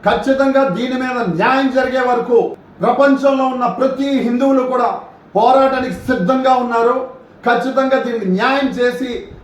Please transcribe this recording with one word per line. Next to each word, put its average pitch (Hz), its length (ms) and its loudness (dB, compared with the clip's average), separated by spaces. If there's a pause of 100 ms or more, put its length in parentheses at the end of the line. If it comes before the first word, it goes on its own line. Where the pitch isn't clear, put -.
ఖచ్చితంగా 269 560 2 (140)
దీని 254 260 -4
మీద 254 140 -4 (200)
న్యాయం 262 400 2
జరిగే 254 320 0
వరకు 233 300 2 (420)
ప్రపంచంలో 269 640 2
ఉన్న 247 200 -2 (140)
ప్రతి 269 300 -2 (180)
హిందువులు 254 440 2
కూడా 247 180 0 (460)
పోరాటానికి 254 580 2
సిద్ధంగా 262 600 0 (100)
ఉన్నారు. 233 320 0 (500)
ఖచ్చితంగా 262 600 0
దీనికి 226 200 -4
న్యాయం 254 420 0
చేసి 247 420 -4 (340)